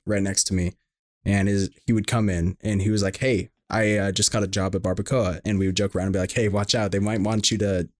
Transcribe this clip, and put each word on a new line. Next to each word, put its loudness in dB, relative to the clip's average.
right 0
next 0
to -2
me, 0
and 2
his, 0
he 2
would 0
come 2
in 0
and 0
he 2
was 0
like, -2
"Hey, 0
I, 2
uh, 0
just 0
got 0
a 0
job -2
at -2
Barbacoa." -2
And 0
we 2
would 0
joke 0
around 0
and 0
be 0
like, -2
"Hey, 0
watch 0
out. 0
They 0
might 0
want 0
you -2
to, 0